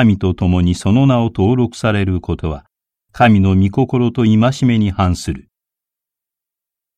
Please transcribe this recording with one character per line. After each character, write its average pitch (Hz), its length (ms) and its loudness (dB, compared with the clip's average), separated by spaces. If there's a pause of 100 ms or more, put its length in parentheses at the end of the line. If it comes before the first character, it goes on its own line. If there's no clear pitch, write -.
民 104 140 2
と 92 160 -2
共 90 280 0
に 87 140 0
そ 98 160 -2
の 135 160 4
名 123 140 2
を 113 40 0
登 107 300 0
録 120 220 -2
さ 110 160 -2
れ 101 100 -2
る 92 160 -2
こ 82 160 -6
と 80 160 -6
は、 71 140 -12 (480)
神 113 260 4
の 95 160 2
御 98 140 2
心 123 420 -2
と 120 120 -2
戒 110 140 2 (280)
め 120 120 2
に 104 140 0
反 92 240 -2
す - 180 -8
る。 - 140 -14 (1500)